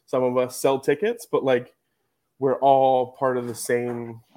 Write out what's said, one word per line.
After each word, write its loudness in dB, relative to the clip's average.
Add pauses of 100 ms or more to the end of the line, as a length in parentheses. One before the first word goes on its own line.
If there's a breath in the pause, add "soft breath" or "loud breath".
some -2
of 0
us -2
sell 0
tickets, -2
but, -2
like, 0 (640)
we're 0
all 4
part 0
of -4
the -8
same -4 (160)